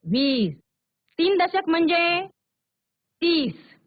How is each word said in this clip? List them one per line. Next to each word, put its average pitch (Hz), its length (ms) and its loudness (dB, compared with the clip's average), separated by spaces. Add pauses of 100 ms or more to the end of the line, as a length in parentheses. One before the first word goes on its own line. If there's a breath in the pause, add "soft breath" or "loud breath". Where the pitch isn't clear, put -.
वीस. 226 500 0 (640)
तीन 370 180 2
दशक 359 320 0
म्हणजे 339 360 2 (1160)
तीस. 320 320 0 (340)